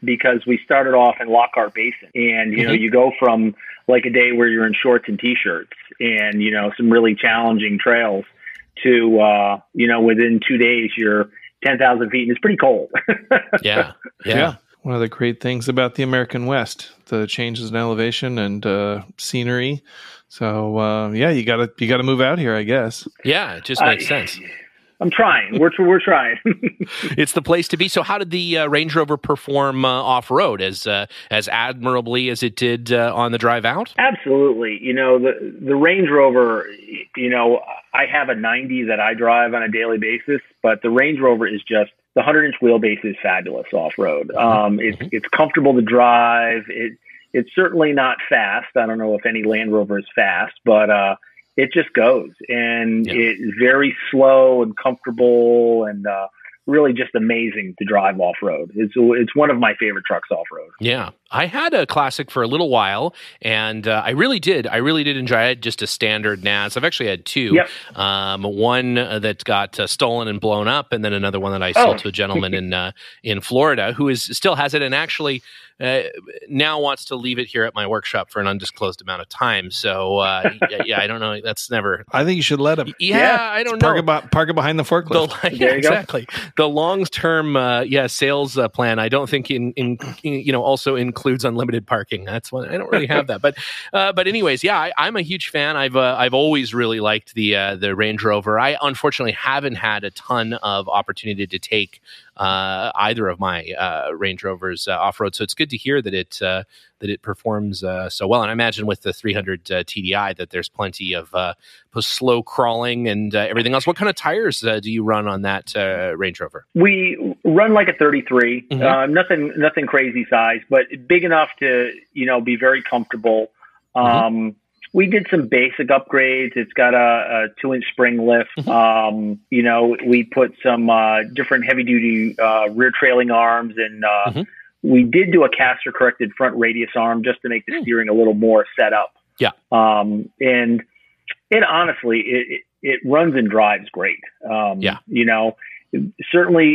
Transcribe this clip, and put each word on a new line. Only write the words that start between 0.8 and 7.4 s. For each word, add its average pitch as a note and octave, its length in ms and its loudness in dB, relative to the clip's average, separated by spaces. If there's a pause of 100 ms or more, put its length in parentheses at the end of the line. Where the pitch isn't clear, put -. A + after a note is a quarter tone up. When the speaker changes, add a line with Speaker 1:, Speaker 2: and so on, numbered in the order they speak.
Speaker 1:
off A#2+ 260 6
in A#2 80 -6
Lockhart A#2 440 2
Basin, A2+ 400 -6
and, A2+ 380 0
you A2+ 140 0
know, A2+ 80 2
Speaker 2:
Mm-hmm. A2 100 2
Speaker 1:
you A2+ 60 0
go B2 300 6
from, A2+ 340 2 (340)
like, B2+ 180 4
a B2+ 40 -2
day B2 220 4
where A#2+ 160 4
you're A2+ 180 2
in A2 80 0
shorts A#2+ 340 2
and G2+ 120 -4
t-shirts A2 540 -4 (260)
and, G#2+ 420 -2
you G#2+ 80 0
know, G#2 260 -2
some A#2 140 2
really A2+ 240 6
challenging A2+ 640 0